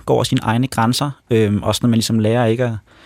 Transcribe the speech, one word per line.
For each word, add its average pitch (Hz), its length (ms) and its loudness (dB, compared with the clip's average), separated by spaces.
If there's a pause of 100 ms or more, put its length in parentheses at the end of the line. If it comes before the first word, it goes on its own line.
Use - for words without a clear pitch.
gå 135 80 0
over 123 100 2
sine 131 200 -2
egne 117 240 0
grænser. 117 440 -2 (180)
Øhm, 104 340 2
også 107 200 -2
når 120 60 2
man 113 80 2
ligesom 113 220 0
lærer 113 260 2
ikke 113 180 0
at, 120 80 -2 (340)